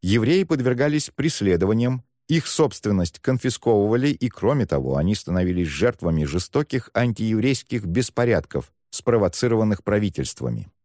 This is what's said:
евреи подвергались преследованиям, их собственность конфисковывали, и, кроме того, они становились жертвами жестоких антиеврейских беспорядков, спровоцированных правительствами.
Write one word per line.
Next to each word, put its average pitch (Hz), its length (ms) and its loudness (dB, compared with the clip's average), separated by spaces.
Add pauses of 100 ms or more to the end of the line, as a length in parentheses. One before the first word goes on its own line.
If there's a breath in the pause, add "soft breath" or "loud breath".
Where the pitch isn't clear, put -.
евреи 117 420 2
подвергались 143 680 0
преследованиям, 113 880 0 (240)
их 160 180 0
собственность 101 720 0
конфисковывали, 117 920 0
и, 127 200 -2
кроме 123 360 0
того, 67 320 -2
они 85 180 0
становились 90 540 -2
жертвами 80 560 0
жестоких 117 680 -2
антиеврейских 113 920 0
беспорядков, 120 880 -2 (180)
спровоцированных 110 920 0
правительствами. 92 840 -4 (140)